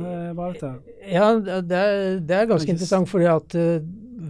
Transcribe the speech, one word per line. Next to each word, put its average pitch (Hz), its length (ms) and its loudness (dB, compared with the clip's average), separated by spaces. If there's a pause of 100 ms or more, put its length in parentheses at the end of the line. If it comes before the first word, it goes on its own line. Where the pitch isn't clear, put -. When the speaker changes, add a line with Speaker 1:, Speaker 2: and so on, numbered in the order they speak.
(300)
Speaker 1:
eh, 170 40 -8
var 175 200 -6
dette? 131 260 -10 (320)
Speaker 2:
Ja, 185 160 4 (120)
det, 190 280 -4
det 180 100 0
er, 196 420 2
det 156 120 -4
er 202 160 4
ganske 170 180 2
Speaker 1:
Ikke 180 140 0
s- - 20 -6
Speaker 2:
interessant, 185 280 2
fordi 175 160 4
at, 165 300 2
eh, 170 240 2 (500)